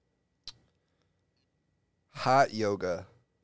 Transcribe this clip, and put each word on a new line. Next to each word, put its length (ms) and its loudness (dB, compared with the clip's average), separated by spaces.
Hot 420 2
yoga. 540 -4